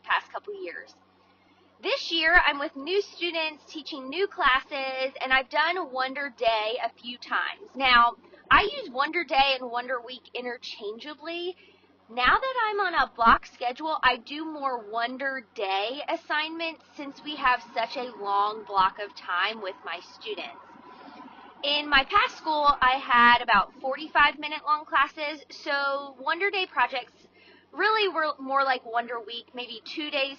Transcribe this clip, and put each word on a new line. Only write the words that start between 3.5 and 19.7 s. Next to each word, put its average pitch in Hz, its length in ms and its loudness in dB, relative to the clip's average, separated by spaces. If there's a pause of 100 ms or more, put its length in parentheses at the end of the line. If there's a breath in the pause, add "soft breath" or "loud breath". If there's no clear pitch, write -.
teaching 277 400 -12
new 339 180 -2
classes, 269 840 0 (100)
and 262 120 0
I've 262 160 2
done 320 420 0
Wonder 262 460 -4
Day 226 440 2
a 233 80 -2 (120)
few 247 160 -14
times. 165 580 -4
Now, 240 380 6 (360 loud breath)
I 294 120 8
use 466 280 -2
Wonder 302 360 -2
Day 269 340 4
and 254 100 -8
Wonder 247 300 -4
Week 254 220 -16 (120)
interchangeably. 269 1200 -10 (520 soft breath)
Now 247 280 4
that 523 180 -2 (140)
I'm 403 100 -2
on 370 140 0
a 269 220 2
block 233 320 6
schedule, 277 560 -4
I 262 140 4
do 285 280 -10
more 277 440 -4
Wonder 254 560 -4 (100)
Day 208 520 -2
assignments 320 760 -4 (120)
since 277 280 -14
we 294 120 -10
have 254 260 2 (120)
such 226 240 -4
a 247 140 -6 (100)
long 202 440 0
block 196 380 2
of 202 120 -12
time 196 460 -2
with 190 220 -8